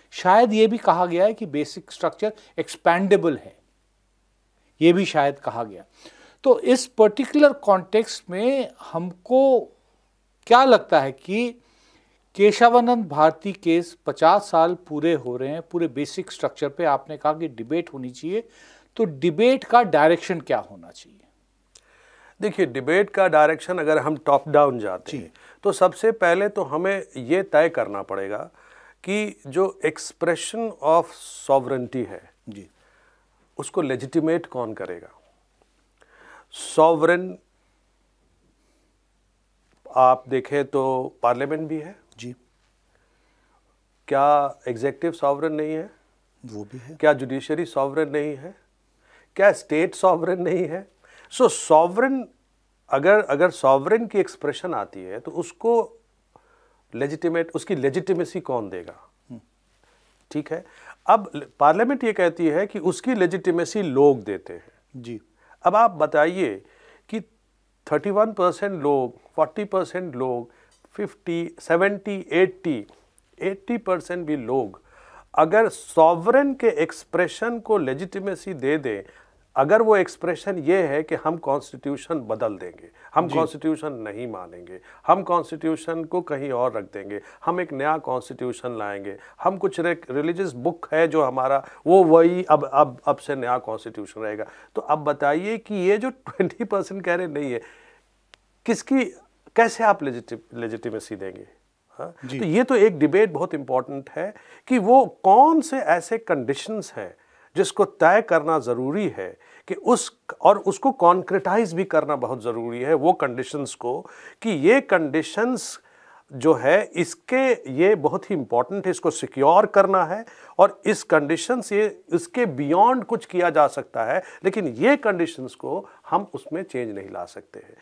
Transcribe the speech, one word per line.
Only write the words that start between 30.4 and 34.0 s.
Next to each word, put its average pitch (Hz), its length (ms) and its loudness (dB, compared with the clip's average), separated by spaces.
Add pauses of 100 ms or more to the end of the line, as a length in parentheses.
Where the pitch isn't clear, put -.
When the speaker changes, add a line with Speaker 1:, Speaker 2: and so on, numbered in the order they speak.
Speaker 2:
of 165 200 4 (460)
sovereignty 127 560 -2
है, 95 260 -18 (160)
Speaker 1:
जी। 101 180 -18 (920)
Speaker 2:
उसको 170 240 -6
लेजिटिमेट 156 640 -2